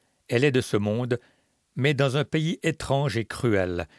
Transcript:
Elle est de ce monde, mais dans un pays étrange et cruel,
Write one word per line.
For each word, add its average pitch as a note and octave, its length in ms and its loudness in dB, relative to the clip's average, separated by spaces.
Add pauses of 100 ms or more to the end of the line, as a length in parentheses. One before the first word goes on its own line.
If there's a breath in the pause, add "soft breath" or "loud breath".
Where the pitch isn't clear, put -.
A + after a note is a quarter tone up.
(280)
Elle B2 160 2
est D3 80 4
de B2+ 80 4
ce - 160 -2
monde, A#2 420 -2 (560 soft breath)
mais C#3+ 200 2
dans C3+ 220 2
un D3 80 0
pays D#3+ 380 -2
étrange C#3 540 -2
et A2+ 80 -2
cruel, F2+ 640 -2 (100)